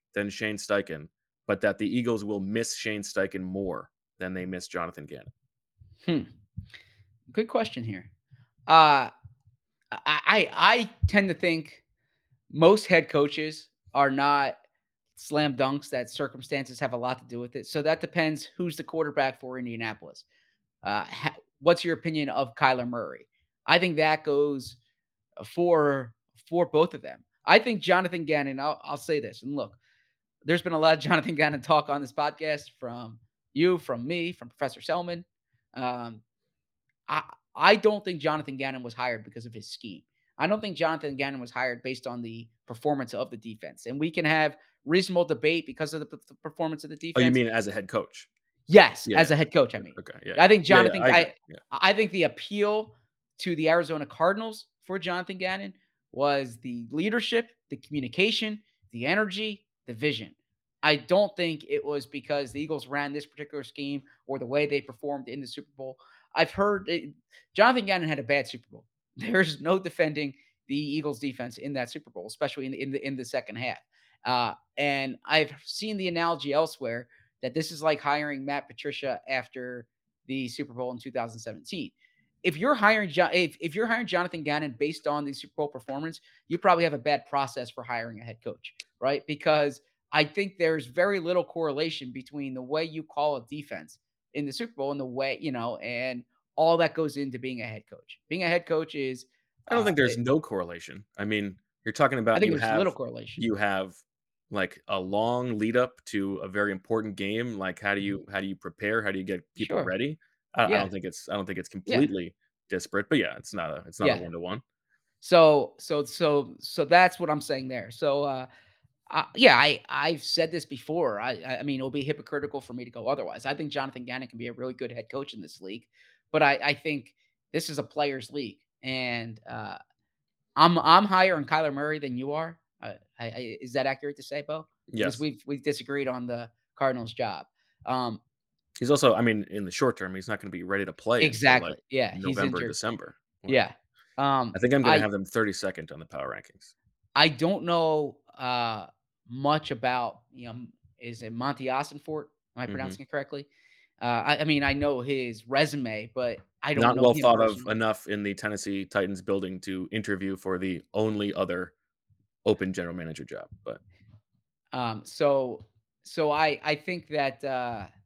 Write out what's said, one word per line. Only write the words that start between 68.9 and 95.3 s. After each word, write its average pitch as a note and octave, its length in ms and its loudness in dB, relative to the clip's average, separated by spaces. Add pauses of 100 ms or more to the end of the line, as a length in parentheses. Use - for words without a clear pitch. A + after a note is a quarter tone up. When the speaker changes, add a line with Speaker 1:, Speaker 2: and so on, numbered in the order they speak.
Speaker 2:
<laughs> - 160 -20
There's F#3 440 0
no E3+ 180 2
defending D3+ 560 -2 (340)
the C3+ 80 -2
Eagles D3 420 -2
defense B2 400 -8
in C#3+ 140 -8
that B2 180 -4
Super - 200 -14
Bowl, F2+ 160 -12
especially C3+ 400 -6
in C3 60 -6
the, - 80 -8
in C3+ 120 -6
the, C#3 140 -6
in C#3 100 -6
the B2+ 80 -8
second A#2 320 -6
half. A#2+ 220 -6 (460)
Uh, B2 300 0 (220)
and C#3 400 -2 (100)
I've D3+ 260 4 (120)
seen G#3+ 320 -8
the F#3+ 120 -2
analogy E3+ 440 -2
elsewhere C3 560 -2 (340)
that B2 120 -4
this D#3+ 180 -4
is D3+ 100 -12
like D#3 180 2
hiring C#3+ 440 -2
Matt C#3+ 240 -6
Patricia B2+ 600 -8
after B2 580 -6 (400)
the C3 220 -4
Super C3 260 -10
Bowl B2 180 -6
in B2 60 -10
two C3+ 120 -14
thousand A#2 300 -6
seventeen. A2 500 -10 (540)
If D#3+ 120 2
you're B3+ 180 4
hiring G#3+ 340 4
Jo-, D3+ 240 4
if, F3+ 280 2
if D#3 140 -6
you're A3 120 -2
hiring A3+ 200 -2
Jonathan F3 380 -2
Gannon D3 340 -2
based D3+ 300 -2
on D3 160 -2
the C#3 80 -6
Super - 240 -14
Bowl D3 120 -2
performance, C#3+ 520 -10 (260)
you E3+ 120 -4
probably F3 260 4
have D3+ 100 2
a C#3 40 -2
bad C#3 300 0
process C3 420 -4
for B2+ 120 -14
hiring A2+ 380 -8
a A#2 40 -16
head A2+ 200 -14
coach, - 300 -12 (260)
right? C#3 260 0
Because D3 540 2 (320)
I D3+ 120 6
think G3 340 -4
there's D#3+ 280 0
very F3+ 320 2
little F3 260 0
correlation D3+ 680 -4
between C3+ 420 -10
the B2+ 80 -8
way D3+ 220 -2
you D#3+ 180 -8
call D3 340 -2
a A#2 100 -10
defense A#2 520 -12 (360)
in D3 120 -4
the C3+ 60 -6
Super A#3 220 -8
Bowl C#3 180 -4
and C#3+ 80 -6
the C3 60 -6
way, C3 340 -4